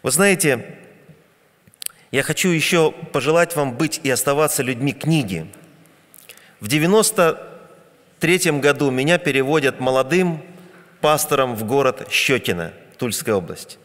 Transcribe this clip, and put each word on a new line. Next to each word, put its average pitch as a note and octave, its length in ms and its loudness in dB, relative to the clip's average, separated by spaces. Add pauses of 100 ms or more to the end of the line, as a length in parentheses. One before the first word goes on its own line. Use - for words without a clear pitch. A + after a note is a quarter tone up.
Вы B2 80 -2
знаете, D3+ 680 0 (1300)
я C3 140 0
хочу E3+ 260 0
ещё D#3+ 420 2
пожелать D#3 640 0
вам C3+ 220 -2
быть D#3 240 -4
и C3+ 80 -2
оставаться C#3+ 540 0
людьми C3 280 -2
книги. A2 540 -2 (1120)
В G#2 80 -12
девяносто E3+ 800 2 (720)
третьем E3 400 0
году C#3 300 2
меня C#3 300 2
переводят C#3 600 0
молодым C#3 600 0 (580)
пастором C#3+ 560 2
в G#2+ 80 -6
город B2+ 460 0
Щёкино, F2+ 640 -2 (240)
Тульская A2 380 -2
область. E2 500 -6